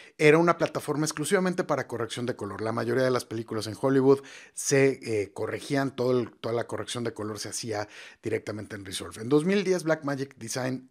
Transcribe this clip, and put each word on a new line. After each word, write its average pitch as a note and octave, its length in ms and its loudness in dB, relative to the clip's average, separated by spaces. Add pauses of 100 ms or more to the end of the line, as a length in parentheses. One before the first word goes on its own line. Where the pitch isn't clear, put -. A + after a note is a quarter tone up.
(220)
era D3+ 140 10
una E3+ 220 4
plataforma D3+ 480 -2
exclusivamente F#3 580 0
para C#3 220 -2
corrección A#2 400 -6
de B2+ 100 -2
color. G2 240 -8
La A2 120 -2
mayoría A#2 320 2
de B2+ 60 4
las B2 140 2
películas A2 440 -6
en G#2 120 -8
Hollywood C3+ 400 6 (320)
se, C3+ 500 2
eh, G#2 300 -2
corregían, A2 640 -4
todo B2 140 2
el, B2 200 2
toda A#2 240 -6
la A#2 120 -2
corrección A2 380 -6
de A2+ 100 -4
color G#2+ 240 -8
se G#2+ 100 -10
hacía G#2 400 -6 (340)
directamente G#2+ 540 -6
en G2 80 -14
Resolve. F#2+ 380 -10
En A#2+ 80 -6
dos D3+ 160 4
mil G3 180 2
diez, F3+ 180 0
Blackmagic C#3+ 540 -4
Design B2+ 540 -6